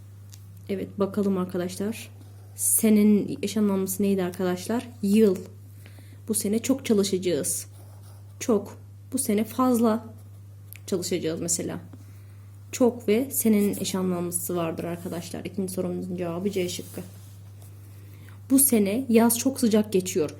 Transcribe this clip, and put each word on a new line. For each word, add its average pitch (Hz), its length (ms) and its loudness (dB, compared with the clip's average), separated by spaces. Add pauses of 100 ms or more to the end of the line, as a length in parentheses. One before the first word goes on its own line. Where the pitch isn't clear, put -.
(680)
Evet, 190 300 -6
bakalım 196 380 2
arkadaşlar. 185 720 -4 (460)
Senenin 208 880 4
eş 202 140 -2
anlamlısı 196 460 0
neydi 196 200 2
arkadaşlar? 180 640 -2 (140)
Yıl. 202 340 6 (920)
Bu 226 60 -2
sene 214 260 0
çok 262 260 0
çalışacağız. 185 840 0 (720)
Çok. - 380 0 (360)
Bu 262 40 -2
sene 214 260 0
fazla 233 640 2 (840)
çalışacağız 170 540 -2
mesela. 170 380 -4 (920)
Çok 240 360 2
ve 240 240 2
senenin 202 480 4
eş 196 160 -2
anlamlısı 180 600 -2
vardır 165 280 -2
arkadaşlar. 170 640 -8
İkinci 185 280 -6
sorumuzun 180 440 -4
cevabı 180 340 -2
C 180 180 0
şıkkı. - 320 -10 (1500)
"Bu 269 100 6
sene 220 500 2
yaz 226 300 6
çok 269 200 -2
sıcak 214 340 4
geçiyor" 185 460 0